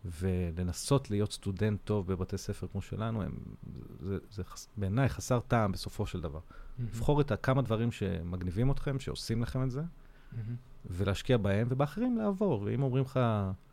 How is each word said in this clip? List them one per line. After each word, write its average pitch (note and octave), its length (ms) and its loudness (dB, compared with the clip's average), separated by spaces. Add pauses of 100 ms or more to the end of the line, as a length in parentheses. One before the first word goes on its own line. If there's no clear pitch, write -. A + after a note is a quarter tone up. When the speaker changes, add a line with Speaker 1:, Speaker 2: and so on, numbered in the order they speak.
Speaker 1:
ולנסות F2+ 1040 0
להיות G#2 200 2
סטודנט G2+ 520 0
טוב G#2 240 0
בבתי F#2 300 -2
ספר - 340 -6
כמו F#2+ 100 -4
שלנו, A2 420 -4
הם, C#2 80 -4 (720)
זה, F#2+ 160 -2 (140)
זה F#2+ 120 -6
חס-, - 240 -12 (100)
בעיניי G#2+ 320 2
חסר - 300 0
טעם A2 320 2
בסופו - 340 -4
של F#2 160 -6
דבר. D#2 180 -6 (380)
Speaker 2:
מהמם. A#2+ 120 -4
Speaker 1:
לבחור C#3+ 320 4
את C#3 100 2
ה-, G2+ 60 4
כמה C3+ 240 2
דברים A2+ 300 2
שמגניבים F2+ 800 0
אתכם, C#3 280 0
שעושים - 420 -2
לכם B2+ 220 -2
את - 80 0
זה, C3+ 100 -4 (500)
Speaker 2:
מהמם. A#2 240 -6 (300)
Speaker 1:
ולהשקיע F#2+ 520 2
בהם, G2+ 340 4
ובאחרים G#3 460 2
לעבור. G3 480 2
ואם A#2 180 2
אומרים C3 200 4
לך C3 160 0 (540)